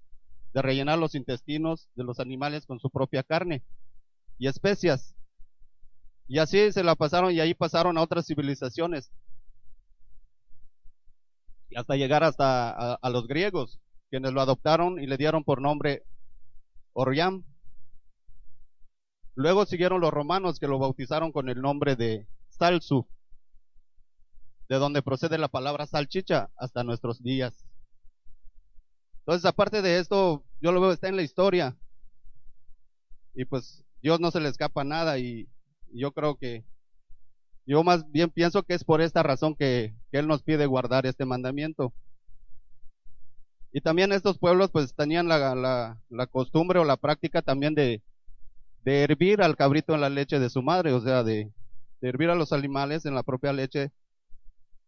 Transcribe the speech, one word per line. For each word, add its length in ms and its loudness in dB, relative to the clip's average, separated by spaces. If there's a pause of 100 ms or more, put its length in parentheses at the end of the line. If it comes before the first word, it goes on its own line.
(540)
de 80 2
rellenar 360 2
los 180 0
intestinos 800 -4
de 80 -6
los 160 -6
animales 460 -4
con 140 -10
su 100 -4
propia 340 -2
carne 400 -2 (760)
y 100 -2
especias. 680 0 (1120)
Y 120 0
así 320 6
se 120 0
la 120 6
pasaron, 360 2
y 80 2
ahí 140 2
pasaron 440 2
a 40 4
otras 240 0
civilizaciones. 840 -4 (2500)
Y 80 -8
hasta 180 -2
llegar 280 4
hasta 480 4
a, 240 -4
a 140 -2
los 180 0
griegos, 520 -2 (300)
quienes 240 -4
lo 80 2
adoptaron 600 2
y 60 -8
le 100 -2
dieron 260 2
por 180 2
nombre 420 0 (920)
Oriam. 500 0 (1900)
Luego 300 4
siguieron 360 0
los 100 4
romanos, 480 -2
que 80 -2
lo 120 0
bautizaron 520 -2
con 160 -4
el 140 -4
nombre 340 2
de 320 -2 (220)
Salsu, 580 2 (1600)
de 100 0
donde 240 2
procede 360 -2
la 120 0
palabra 360 -4
salchicha 720 -2
hasta 260 -6
nuestros 380 -4
días. 440 -4 (1500)
Entonces, 260 0
aparte 360 2
de 180 4
esto, 440 2 (160)
yo 120 2
lo 100 4
veo, 100 6
está 160 -2
en 100 -2
la 60 0
historia. 540 2 (1600)
Y 120 -4
pues, 380 -6 (180)
Dios 180 2
no 120 2
se 80 0
le 100 0
escapa 340 -2
nada, 360 0
y, 300 -8 (420)
y 100 -8
yo 120 -4
creo 240 0
que, 260 -6 (1000)
yo 180 4
más 280 4
bien 180 2
pienso 340 2
que 120 -2
es 80 -6
por 180 4
esta 220 2
razón 320 0
que, 400 0 (160)
que 80 0
Él 80 0
nos 160 0
pide 240 2
guardar 400 2
este 180 -2
mandamiento. 680 -4 (1800)
Y 100 -4
también 300 2
estos 260 2
pueblos, 340 4
pues, 240 0
tenían 320 0
la, 280 2
la, 540 -2
la 180 -4
costumbre 520 2
o 60 6
la 120 4
práctica 440 0
también 320 2
de, 300 2 (800)
de 200 4
hervir 380 4
al 160 4
cabrito 380 4
en 60 2
la 80 2
leche 300 0
de 100 2
su 120 -2
madre, 320 2
o 80 2
sea, 220 2
de, 280 0 (500)
de 80 -2
hervir 200 0
a 60 4
los 180 0
animales 540 -2
en 80 -2
la 80 0
propia 280 -2
leche 400 -2 (960)